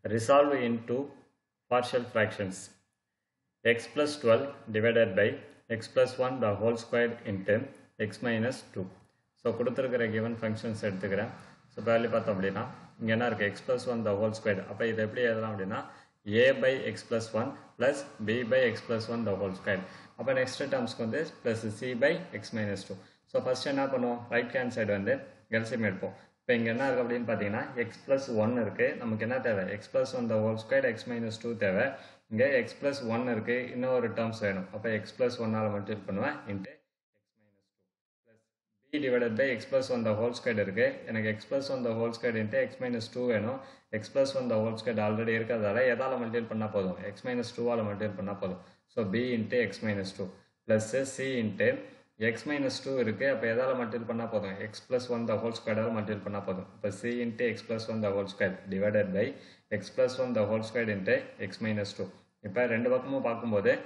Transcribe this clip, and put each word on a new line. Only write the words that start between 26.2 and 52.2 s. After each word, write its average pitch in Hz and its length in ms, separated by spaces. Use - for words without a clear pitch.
இப்ப - 180
இங்க 113 160
என்ன 131 140
இருக்கு 123 160
அப்படின்னு 120 260
பாத்தீங்கன்னா, 104 320
x 110 60
plus 135 180
one 113 120
இருக்கு. 101 240
நமக்கு 113 280
என்ன 127 180
தேவை? 101 180
X - 160
plus 131 240
one 120 140
the 110 120
whole 110 200
square, 135 220
x - 160
minus 117 320
two 117 100
தேவை. 98 220
இங்க 113 140
x 110 220
plus 139 160
one 123 100
இருக்கு, 120 220
இன்னொரு 123 320
டேர்ம்ஸ் 113 280
வேணும். 95 300
அப்ப 107 100
x - 160
plus 123 180
one 110 140
ஆல 107 160
மல்டிப்ளை 98 340
பண்ணுவேன், 123 260
into 95 220
x - 80
minus 104 320
two. - 80
Plus 113 180
b 147 120
divided 120 340
by 139 80
x - 120
plus 131 240
one 117 140
the 107 100
whole 120 200
square 113 260
இருக்கு. 107 220
எனக்கு 110 260
x - 140
plus 139 240
one 127 120
the 113 120
whole 117 180
square 117 260
into 110 240
x - 160
minus 120 320
two 123 160
வேணும். 113 280
X - 140
plus 135 240
one 123 140
the 110 100
whole 113 180
square 113 260
already 113 320
இருக்கிறதால 113 560
எதால 131 280
மல்டிப்ளை 113 280
பண்ணா 110 240
போதும்? 92 240
X - 160
minus 120 280
two 120 160
ஆல 110 160
மல்டிப்ளை 101 320
பண்ணா 98 220
போதும். 90 180
So, 120 80
b 123 100
into 107 180
x - 160
minus 98 320
two 92 100
plus 107 240
c 131 120
into 107 280